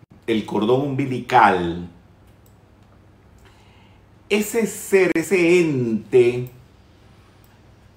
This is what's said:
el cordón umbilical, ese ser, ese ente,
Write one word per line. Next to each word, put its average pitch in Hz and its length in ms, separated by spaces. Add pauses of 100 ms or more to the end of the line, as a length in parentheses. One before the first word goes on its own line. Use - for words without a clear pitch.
(260)
el 110 200
cordón 113 360
umbilical, 110 1080 (2500)
ese 208 400
ser, 185 480
ese 175 460
ente, 123 880 (1500)